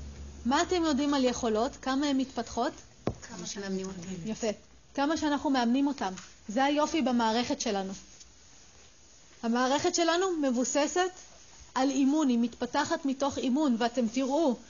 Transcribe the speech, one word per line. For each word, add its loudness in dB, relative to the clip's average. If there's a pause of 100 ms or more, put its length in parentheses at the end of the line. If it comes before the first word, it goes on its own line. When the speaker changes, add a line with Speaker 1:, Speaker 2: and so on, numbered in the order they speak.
(460)
Speaker 1:
מה 2
אתם 2
יודעים 2
על 4
יכולות? 0 (100)
כמה 0
הן 2
מתפתחות? -2 (500)
Speaker 2:
כמה -12
שמאמנים -6
אותן. -10 (260)
Speaker 1:
יפה. -4 (480)
כמה 0
שאנחנו 0
מאמנים 2
אותן. -4 (340)
זה 0
היופי 2
במערכת 0
שלנו. -2 (1500)
המערכת 2
שלנו 2 (160)
מבוססת 0 (640)
על 2
אימון, 4
היא 4
מתפתחת -2
מתוך -2
אימון, 2
ואתם 0
תראו 2 (140)